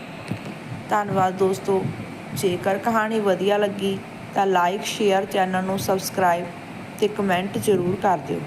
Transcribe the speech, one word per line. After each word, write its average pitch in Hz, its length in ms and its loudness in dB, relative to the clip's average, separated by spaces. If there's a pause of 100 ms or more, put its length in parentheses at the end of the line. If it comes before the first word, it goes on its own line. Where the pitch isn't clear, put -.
(920)
ਧੰਨਵਾਦ 196 440 2
ਦੋਸਤੋ। 190 500 2 (500)
ਜੇਕਰ 190 440 0
ਕਹਾਣੀ 220 420 0
ਵਧੀਆ 196 360 2
ਲੱਗੀ 196 420 0 (360)
ਤਾਂ 196 120 2
ਲਾਈਕ, 190 380 2
ਸ਼ੇਅਰ, 196 400 2
ਚੈਨਲ 185 400 0
ਨੂੰ 190 140 -2
ਸਬਸਕ੍ਰਾਈਬ 185 680 0 (540)
ਤੇ 208 80 4
ਕੁਮੈਂਟ 196 500 0
ਜ਼ਰੂਰ 185 440 2
ਕਰ 185 160 4
ਦਿਓ। 85 280 -4